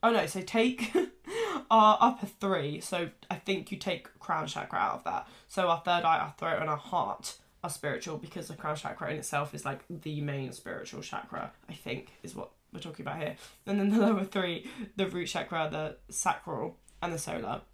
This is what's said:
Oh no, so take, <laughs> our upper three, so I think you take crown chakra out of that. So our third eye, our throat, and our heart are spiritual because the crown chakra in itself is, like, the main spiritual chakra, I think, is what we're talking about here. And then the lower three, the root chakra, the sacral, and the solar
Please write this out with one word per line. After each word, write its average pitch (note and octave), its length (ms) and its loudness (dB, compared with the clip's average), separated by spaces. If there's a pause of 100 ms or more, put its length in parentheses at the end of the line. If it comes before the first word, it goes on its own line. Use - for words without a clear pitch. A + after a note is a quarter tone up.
Oh - 80 8
no, D#3 140 4
so F#3 160 -4
take, A3+ 520 2 (180)
<laughs> - 60 -20 (520)
our G#3+ 300 10
upper B3+ 260 4
three, F3+ 540 -2
so E3+ 300 -2 (200)
I F#3 60 0
think - 360 -4
you - 60 -6
take - 420 -6
crown D#3 280 -2
chakra - 320 -4
out G2+ 160 2
of - 100 -10
that. - 220 -4 (200)
So F3+ 220 2
our E3 120 4
third F3 220 2
eye, E3 160 4
our D3 180 -2
throat, E3 220 0
and D#3+ 100 -2
our D3+ 80 0
heart - 580 -2 (280)
are E3+ 60 -4
spiritual D3+ 480 -6
because - 300 -10
the D3 80 -10
crown D3+ 200 -4
chakra - 360 -6
in D3+ 60 -2
itself D3 360 -2
is, D3 120 -8
like, C#3 240 -6
the D3+ 320 -6
main C#3 300 -4
spiritual - 500 -10
chakra, - 500 -8 (180)
I E3 40 -10
think, - 380 -10 (120)
is - 120 -12
what - 160 -10 (220)
we're - 60 -10
talking D3+ 260 -10
about D#3+ 140 -6
here. D3+ 160 -4 (300)
And G3+ 140 2
then G3+ 100 6
the G#3+ 100 8
lower G3+ 240 6
three, F#3 460 -2 (260)
the F#3+ 120 2
root F3 200 -2
chakra, D#3+ 440 -2
the D#3 260 -4 (160)
sacral, - 640 -2 (240)
and E3+ 120 -2
the D#3 60 -4
solar - 420 -4 (120)